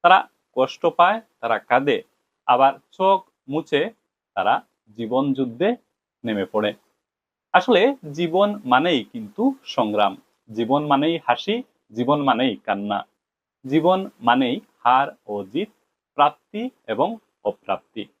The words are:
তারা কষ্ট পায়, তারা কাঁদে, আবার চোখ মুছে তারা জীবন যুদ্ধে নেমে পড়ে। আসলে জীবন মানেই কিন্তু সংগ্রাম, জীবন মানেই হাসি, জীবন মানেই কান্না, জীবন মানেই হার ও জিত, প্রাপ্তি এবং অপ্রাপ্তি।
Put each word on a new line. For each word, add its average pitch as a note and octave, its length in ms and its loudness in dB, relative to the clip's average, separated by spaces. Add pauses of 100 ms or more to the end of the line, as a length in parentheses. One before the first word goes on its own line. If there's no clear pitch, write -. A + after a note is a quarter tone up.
তারা F3+ 140 6 (380)
কষ্ট B2+ 260 -2 (160)
পায়, F#3+ 200 4 (200)
তারা A2+ 180 -2 (140)
কাঁদে, C3 280 2 (500)
আবার C3+ 240 4 (240)
চোখ F#3+ 220 2 (300)
মুছে D3 340 -2 (540)
তারা G2+ 180 0 (440)
জীবন A#2+ 260 -2 (100)
যুদ্ধে C3 340 -2 (560)
নেমে G#2 280 -4
পড়ে। G#2+ 180 0 (840)
আসলে F#3 280 6 (360)
জীবন F3 300 2 (240)
মানেই D3 280 2 (120)
কিন্তু A2 300 -10 (320)
সংগ্রাম, G#2 380 0 (380)
জীবন A#2 360 -2
মানেই D3 300 0 (100)
হাসি, G3 300 -2 (360)
জীবন B2 260 -2 (100)
মানেই A#2+ 260 0 (120)
কান্না, G2+ 340 -4 (640)
জীবন D#3+ 360 2 (280)
মানেই B2+ 280 2 (260)
হার C3 260 2 (240)
ও - 20 -6 (180)
জিত, F3+ 180 -6 (480)
প্রাপ্তি D3 440 -2 (300)
এবং B2 160 0 (360)
অপ্রাপ্তি। G2+ 600 -6 (160)